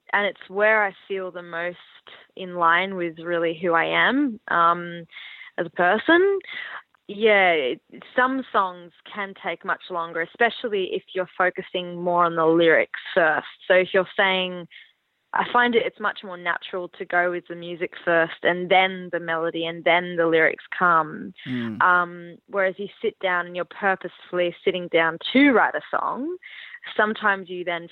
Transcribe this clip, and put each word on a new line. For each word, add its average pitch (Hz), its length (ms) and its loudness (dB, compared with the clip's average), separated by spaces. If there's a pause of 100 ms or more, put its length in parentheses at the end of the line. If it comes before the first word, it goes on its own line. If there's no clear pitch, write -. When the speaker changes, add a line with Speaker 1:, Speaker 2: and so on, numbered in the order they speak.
(120)
Speaker 1:
and 202 160 0
it's - 200 -8
where 208 380 2
I 196 80 -4 (140)
feel 190 240 -6
the 175 100 -14
most 175 360 -8 (580)
in 185 200 -12
line 175 420 2
with 170 200 -6
really 165 420 -2
who 170 140 0
I 160 120 2
am, 208 540 0 (100)
um, 170 580 0 (500)
as 175 80 -2
a 165 60 -14
person. 330 680 2 (680)
Yeah, 202 460 4
it, 143 280 -2 (340)
some 262 360 0
songs 180 400 -2 (200)
can 196 220 -8 (100)
take 170 220 -8
much 180 240 -6
longer, 170 320 -6
especially 208 720 -2
if 196 80 -4 (140)
you're 180 200 -4
focusing 180 640 -2
more 175 260 2
on 170 100 0
the 165 100 2
lyrics 165 540 4 (160)
first. 156 320 2 (200)
So 190 60 4
if 180 180 4
you're 185 240 2
saying, 185 520 0 (680)
I 196 160 0
find 240 220 2
it, 233 100 4
it's - 160 -6
much 214 240 -4
more 180 140 -14
natural 175 520 -6
to - 160 -14
go 175 260 0
with 175 160 -6
the 170 80 -12
music 175 380 -8 (120)
first 165 380 2
and 180 260 0
then 185 420 2
the 170 80 -4
melody 165 460 -4
and 170 180 -10
then 175 320 2
the 165 120 2
lyrics 160 360 2 (140)
come. 165 560 0 (140)
Speaker 2:
Mm. 117 340 -4
Speaker 1:
Um, 175 560 0 (100)
whereas 190 300 -2
you 196 100 -8 (140)
sit - 180 -4
down 180 280 -2
and 175 80 -12
you're 175 100 -6
purposefully 180 960 -4
sitting 180 260 -2
down 165 280 2 (140)
to 277 200 6
write 180 220 4
a 151 160 -4
song, 320 480 -4 (580)
sometimes 208 540 0
you 180 140 -8
then 170 280 -4